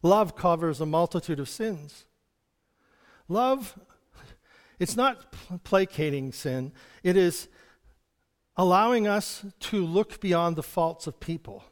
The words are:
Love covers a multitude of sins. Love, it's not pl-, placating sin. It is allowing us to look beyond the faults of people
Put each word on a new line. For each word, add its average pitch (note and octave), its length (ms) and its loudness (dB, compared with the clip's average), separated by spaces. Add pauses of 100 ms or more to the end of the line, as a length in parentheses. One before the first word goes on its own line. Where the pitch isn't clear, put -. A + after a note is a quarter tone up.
Love F#3+ 320 4
covers E3 440 0
a D#3 60 -4
multitude D#3+ 540 0
of C#3 100 -8
sins. F3 560 -10 (1200)
Love, B3 480 0 (1000)
it's - 180 -4
not B3+ 360 0
pl-, - 320 -14
placating D3+ 680 0
sin. C3 400 -6 (300)
It F3+ 160 4
is F3 300 2 (1080)
allowing G#3 520 4
us G#3 360 -4 (180)
to G3+ 220 -2
look F3+ 380 0
beyond E3+ 340 2
the D#3+ 60 -6
faults E3 460 -4
of C#3+ 120 -12
people D#3+ 520 -10